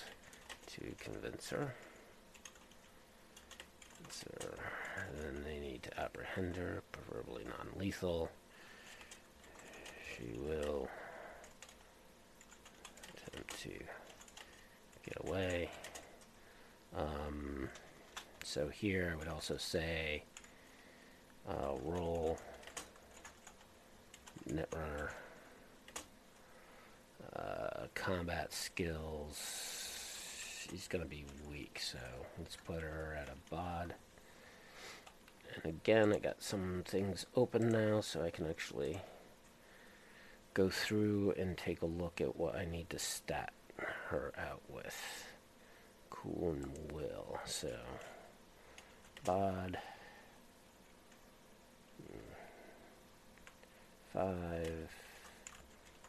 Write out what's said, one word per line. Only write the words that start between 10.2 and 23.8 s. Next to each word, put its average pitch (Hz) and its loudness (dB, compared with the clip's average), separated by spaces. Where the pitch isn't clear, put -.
will 73 2
attempt - -8
to - -4
get - -2
away. 90 4
Um, 73 0
so - 2
here 90 4
I - 2
would 78 -2
also 78 0
say, 80 2
uh, 69 2
roll 85 4